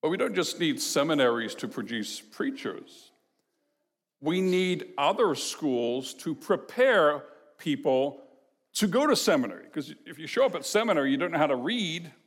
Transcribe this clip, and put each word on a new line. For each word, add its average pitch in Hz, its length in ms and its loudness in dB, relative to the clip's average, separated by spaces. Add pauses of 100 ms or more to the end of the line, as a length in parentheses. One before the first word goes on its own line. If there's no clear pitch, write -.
But 151 80 -2
we 180 80 0
don't 240 180 -2
just 180 240 -2
need 156 220 0
seminaries 127 720 2
to - 140 -8
produce 107 520 -8
preachers. - 920 -8 (1080)
We 165 200 0
need 185 480 0 (100)
other 170 380 2
schools 127 760 -4
to 160 200 -6
prepare 185 880 2 (360)
people 139 640 0 (540)
to 214 140 0
go 254 180 2
to 285 80 4
seminary. 139 540 0
'Cause - 260 -10 (100)
if 170 140 -20
you 160 80 -14
show 254 180 2
up 196 120 0
at 156 80 -6
seminary, 185 480 2
you 139 40 2
don't 135 140 0
know 165 80 -2
how 151 80 4
to 143 80 2
read 170 580 -4 (140)